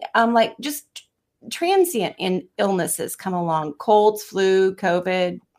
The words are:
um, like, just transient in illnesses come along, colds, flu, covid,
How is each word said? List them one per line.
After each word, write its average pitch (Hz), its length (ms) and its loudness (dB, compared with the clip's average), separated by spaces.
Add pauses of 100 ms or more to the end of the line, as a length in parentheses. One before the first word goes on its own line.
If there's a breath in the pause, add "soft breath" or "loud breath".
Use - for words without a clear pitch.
(140)
um, 233 200 2
like, 226 260 2
just - 440 -10 (460)
transient 349 680 0
in 185 280 -2 (120)
illnesses 185 580 -2
come 190 180 -8
along, 160 420 -2
colds, 214 480 4
flu, 190 520 2
covid, 180 640 -2 (200)